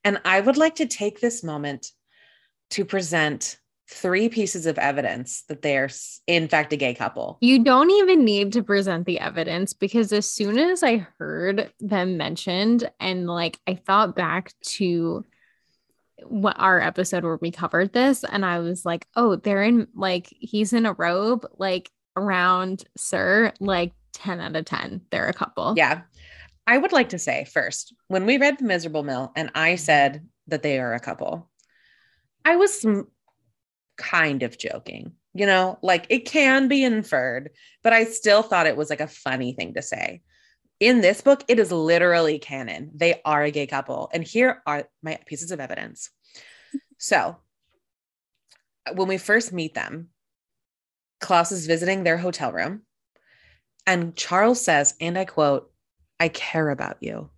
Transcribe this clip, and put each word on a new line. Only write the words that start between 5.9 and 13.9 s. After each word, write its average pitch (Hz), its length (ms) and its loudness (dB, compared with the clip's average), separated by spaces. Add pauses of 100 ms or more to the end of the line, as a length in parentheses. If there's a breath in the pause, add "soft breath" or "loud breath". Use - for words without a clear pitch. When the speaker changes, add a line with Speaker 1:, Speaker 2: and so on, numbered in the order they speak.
Speaker 1:
in 165 220 2
fact 151 240 0
a 151 40 0
gay 131 180 -2
couple. - 480 -8
Speaker 2:
You 247 200 6
don't 269 280 6
even 370 340 6
need 202 300 2
to 233 80 2
present 190 440 0
the 175 140 -2
evidence, 170 520 -4
because 214 400 0
as 208 180 0
soon 214 280 -2
as 349 240 2
I 233 240 2 (120)
heard 170 520 -4 (100)
them 185 360 -2
mentioned 190 720 0 (100)
and, 185 260 -4
like, 170 400 -4
I 185 80 -4
thought 196 420 2